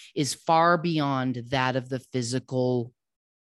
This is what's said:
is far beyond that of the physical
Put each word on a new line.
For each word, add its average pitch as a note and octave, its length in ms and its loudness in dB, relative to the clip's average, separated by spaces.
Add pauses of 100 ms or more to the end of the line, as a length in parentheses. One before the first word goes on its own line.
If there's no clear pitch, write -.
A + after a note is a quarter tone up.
(160)
is C#3+ 180 -2
far E3+ 440 4
beyond C#3 720 -2
that C3 260 0
of B2+ 140 -4
the C3 100 -4
physical B2+ 920 -2 (640)